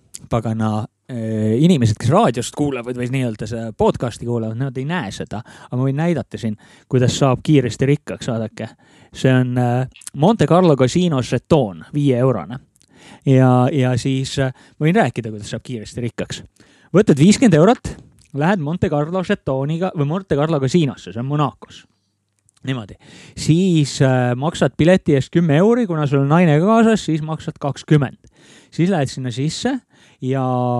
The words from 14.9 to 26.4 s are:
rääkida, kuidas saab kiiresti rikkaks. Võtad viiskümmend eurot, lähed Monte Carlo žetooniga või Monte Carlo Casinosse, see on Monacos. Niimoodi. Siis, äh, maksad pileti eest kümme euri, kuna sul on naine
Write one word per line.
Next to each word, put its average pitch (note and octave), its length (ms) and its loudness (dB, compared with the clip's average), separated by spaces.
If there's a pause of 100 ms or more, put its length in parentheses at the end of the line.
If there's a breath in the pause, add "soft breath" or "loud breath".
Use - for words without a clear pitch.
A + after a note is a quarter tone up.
rääkida, A#2 320 -2
kuidas G#2+ 180 -14
saab A2+ 140 -10
kiiresti A#2 380 -10
rikkaks. - 420 -8 (500 soft breath)
Võtad E3+ 260 4
viiskümmend F#3+ 380 6
eurot, G3 380 2 (380)
lähed E3+ 260 0
Monte E3 300 -4
Carlo D3+ 340 -2
žetooniga D#3+ 720 -4
või C#3+ 140 -2
Monte F3 260 -4
Carlo D3+ 240 0
Casinosse, C3 540 -2
see A2+ 80 -8
on C3 80 -8
Monacos. - 540 -4 (840)
Niimoodi. B2 300 -8 (400 loud breath)
Siis, D#3+ 640 0
äh, B2+ 320 2
maksad D3 420 -2
pileti E3 380 2
eest C3+ 160 -2
kümme E3+ 260 2
euri, A#3 300 2
kuna D#3 200 -2
sul C#3 180 0
on C#3 80 2
naine E3 260 4